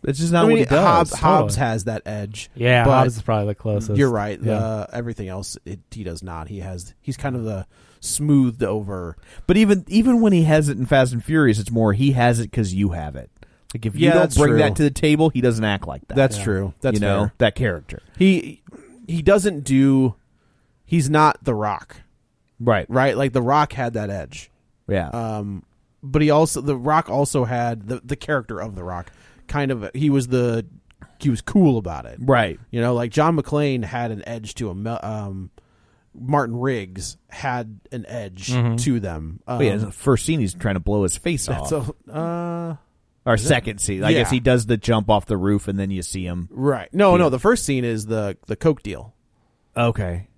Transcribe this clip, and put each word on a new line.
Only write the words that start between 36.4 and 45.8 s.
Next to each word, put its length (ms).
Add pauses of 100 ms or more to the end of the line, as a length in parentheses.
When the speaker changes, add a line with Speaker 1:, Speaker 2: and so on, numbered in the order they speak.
Speaker 2:
Riggs 580 (120)
had 500 (120)
an 160
edge 440
Speaker 3:
Mm-hmm. 260
Speaker 2:
to 220
them. 480
Um, 100
Speaker 1:
But 80
yeah, 120
the 140
first 340
scene, 140
he's 140
trying 220
to 40
blow 240
his 140
face 300
Speaker 2:
that's 240
Speaker 1:
off. 180 (180)
Speaker 2:
a, 80
uh, 600 (500)
Speaker 1:
Or 80
Speaker 2:
is 100
it? 40
Speaker 1:
second 320
scene. 240
I 100
guess 140
Speaker 2:
Yeah. 80
Speaker 1:
he 40
does 280
the 100
jump 320
off 160
the 120
roof, 300
and 120